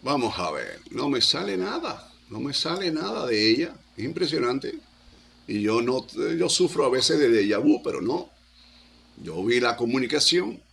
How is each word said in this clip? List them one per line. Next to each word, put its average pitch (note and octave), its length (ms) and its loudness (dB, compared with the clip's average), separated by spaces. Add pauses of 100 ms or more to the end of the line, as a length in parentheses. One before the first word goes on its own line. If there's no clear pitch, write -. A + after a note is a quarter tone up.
(120)
Vamos A#2 280 0
a F2 100 -4
ver, A#1 300 -8 (100)
no C#3 180 -4
me C3+ 120 0
sale F#3 360 0
nada, A3+ 560 -6 (180)
no A2 100 -10
me C#3 120 -6
sale E3+ 380 -2
nada F#3+ 360 -4
de G#2+ 220 2
ella, D3 240 2 (240)
impresionante. C#3 800 -2 (720)
Y G#2 160 -2
yo A2 200 2
no, B2+ 220 0 (320)
yo E3+ 120 2
sufro E3 360 2
a C3 40 4
veces C3 320 2
de C3 100 6
déjà G#2 320 4
vu, - 180 4
pero - 200 -4
no. A#2+ 280 -4 (960)
Yo E2 220 -6
vi A#2+ 160 4
la A#2+ 160 0
comunicación C3+ 840 0 (120)